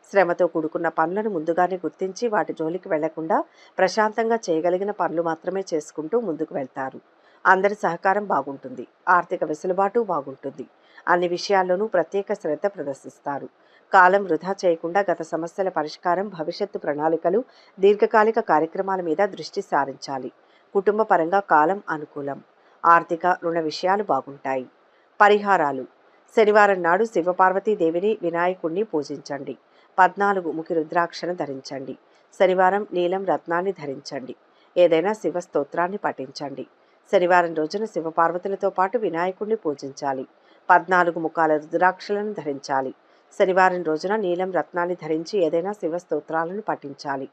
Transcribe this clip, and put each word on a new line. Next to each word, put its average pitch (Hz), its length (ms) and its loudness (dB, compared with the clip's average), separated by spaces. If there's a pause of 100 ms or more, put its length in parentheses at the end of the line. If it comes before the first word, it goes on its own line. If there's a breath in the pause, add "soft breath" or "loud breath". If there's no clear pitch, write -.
(120)
శ్రమతో 175 360 2
కూడుకున్న 165 400 -4
పనులను 180 420 -2
ముందుగానే 175 460 0
గుర్తించి 185 520 -6
వాటి 165 260 -2
జోలికి 175 360 -6
వెళ్లకుండా 160 540 -2 (340 soft breath)
ప్రశాంతంగా 214 640 2 (100)
చేయగలిగిన 175 420 0
పనులు 170 300 -2
మాత్రమే 175 420 -4 (100)
చేసుకుంటూ 156 460 -4
ముందుకు 160 360 -6
వెళ్తారు. 131 440 -8 (460 soft breath)
అందరి 190 300 4
సహకారం 190 500 -2
బాగుంటుంది. 135 640 -6 (220)
ఆర్థిక 175 340 2
వెసులుబాటు 180 560 -2
బాగుంటుంది. 139 680 -6 (420 loud breath)
అన్ని 175 200 2
విషయాల్లోనూ 185 600 0
ప్రత్యేక 196 460 -2
శ్రద్ధ 170 340 -4
ప్రదర్శిస్తారు. 143 840 -8 (440 soft breath)
కాలం 185 300 6
వృధా 180 320 -2 (100)
చేయకుండా 170 340 0 (120)
గత 165 100 -4
సమస్యల 170 480 -4
పరిష్కారం, 175 600 -2
భవిష్యత్తు 175 480 -8
ప్రణాళికలు, 165 680 0 (360 soft breath)
దీర్ఘకాలిక 214 600 4
కార్యక్రమాల 185 640 0
మీద 160 160 -2
దృష్టి 196 440 -4
సారించాలి. 139 680 -4 (420 soft breath)
కుటుంబ 208 280 0
పరంగా 190 380 2
కాలం 175 500 4
అనుకూలం. 143 540 -8 (420 soft breath)
ఆర్థిక, 165 420 4
రుణ 170 320 0
విషయాలు 180 440 -2
బాగుంటాయి. 135 640 -4 (560 soft breath)
పరిహారాలు. 190 640 4 (500 soft breath)
శనివారం 208 480 6
నాడు 180 220 4
శివపార్వతీ 185 720 2
దేవిని, 180 460 0
వినాయకుణ్ణి 175 640 -2
పూజించండి. 143 760 -8 (420 soft breath)
పద్నాలుగు 185 520 2
ముఖి 160 220 -6
రుద్రాక్షను 170 600 -2
ధరించండి. 135 640 -10 (420 soft breath)
శనివారం 185 540 4
నీలం 180 320 -2
రత్నాన్ని 175 460 -2
ధరించండి. 139 640 -10 (420 soft breath)
ఏదైనా 170 360 6
శివ 180 260 -4
స్తోత్రాన్ని 175 580 -2
పఠించండి. 139 720 -8 (440 soft breath)
శనివారం 175 420 4
రోజున 160 320 -4
శివపార్వతులతో 175 840 -2
పాటు 190 280 0
వినాయకుణ్ణి 190 580 -2
పూజించాలి. 139 720 -6 (420 soft breath)
పద్నాలుగు 175 500 4
ముఖాల 160 360 2
రుద్రాక్షలను 185 800 -2
ధరించాలి. 139 600 -4 (440 soft breath)
శనివారం 185 440 4
రోజున 165 320 -2
నీలం 185 360 -2
రత్నాన్ని 175 440 -2
ధరించి 160 440 -4
ఏదైనా 170 320 0
శివ 175 260 -6
స్తోత్రాలను 165 640 -6
పఠించాలి. 139 720 -8